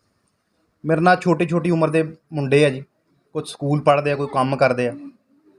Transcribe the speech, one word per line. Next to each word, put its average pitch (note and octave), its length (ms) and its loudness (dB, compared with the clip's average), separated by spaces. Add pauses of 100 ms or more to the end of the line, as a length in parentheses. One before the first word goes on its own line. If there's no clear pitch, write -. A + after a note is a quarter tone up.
(840)
ਮੇਰੇ D#3 160 0
ਨਾਲ F3+ 200 4
ਛੋਟੀ-ਛੋਟੀ E3+ 500 0
ਉਮਰ D#3+ 200 0
ਦੇ D#3+ 260 -2 (160)
ਮੁੰਡੇ C#3+ 320 2
ਆ C#3+ 60 2
ਜੀ, C3 140 -8 (480)
ਕੁਛ - 200 -10
ਸਕੂਲ D3 280 -2
ਪੜ੍ਹਦੇ D3 320 2
ਆ, C#3 40 -4
ਕੋਈ C#3+ 180 -4
ਕੰਮ C3+ 220 -2
ਕਰਦੇ B2 320 0
ਆ, - 80 -8 (640)